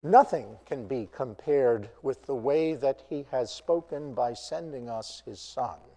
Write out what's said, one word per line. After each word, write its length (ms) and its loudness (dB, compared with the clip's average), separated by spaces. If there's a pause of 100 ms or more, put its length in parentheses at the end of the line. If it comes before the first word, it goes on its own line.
Nothing 600 6
can 180 -6
be 260 -4
compared 760 2 (140)
with 240 -4
the 80 -2
way 400 2
that 340 0
he 220 -6
has 200 -2
spoken 640 -4
by 220 -2
sending 520 -10
us 380 -10
his 140 -14
Son. 400 -8 (180)